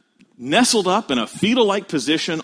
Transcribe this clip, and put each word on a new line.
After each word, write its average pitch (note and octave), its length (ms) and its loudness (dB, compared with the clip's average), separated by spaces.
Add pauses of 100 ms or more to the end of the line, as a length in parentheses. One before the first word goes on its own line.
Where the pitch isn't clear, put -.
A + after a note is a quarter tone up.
(360)
nestled F3+ 520 2
up F#3+ 240 0
in B2+ 60 0
a A2 80 -2
fetal-like G#3+ 640 0
position D#3 560 -2